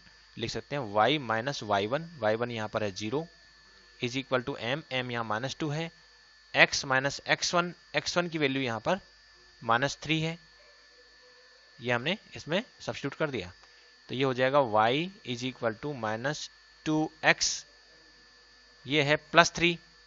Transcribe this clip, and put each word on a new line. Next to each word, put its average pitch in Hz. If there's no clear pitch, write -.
लिख 113
सकते 117
हैं, 113
y 120
minus 117
y 101
one, 147
y 110
one 120
यहाँ 110
पर 107
है 104
zero, 110
is 123
equal 127
to 139
m, 139
m 127
यहाँ 117
माइनस 113
टू 160
है, 160
x 151
minus 135
x -
one, 175
x -
one 175
की 160
value 135
यहाँ 117
पर 185
माइनस 120
थ्री 156
है, 165
ये 120
हमने 139
इसमें 147
substitute -
कर 156
दिया। 95
तो 123
ये 127
हो 131
जाएगा 131
y 123
is 123
equal 120
to 147
minus 113
two 156
x, -
ये 143
है 147
प्लस 165
थ्री, 170